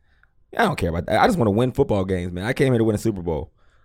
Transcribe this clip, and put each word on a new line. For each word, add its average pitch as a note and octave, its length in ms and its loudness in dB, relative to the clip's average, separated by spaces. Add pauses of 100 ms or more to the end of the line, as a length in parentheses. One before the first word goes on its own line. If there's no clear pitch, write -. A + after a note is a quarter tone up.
(520)
"Yeah, - 100 0
I A3+ 40 2
don't - 100 -2
care E2+ 140 -2
about E2 160 -4
that. G#2+ 140 2
I - 60 4
just G#3 120 2
wanna A2 120 2
win B2 220 2
football G#2+ 320 0
games, F#2 280 -4
man. F2+ 120 -8
I A#2+ 80 -4
came C3+ 200 2
here A#2 60 4
to A2+ 60 4
win A2 100 2
a G2+ 40 0
Super G2+ 240 -4
Bowl." D#2+ 280 -4 (340)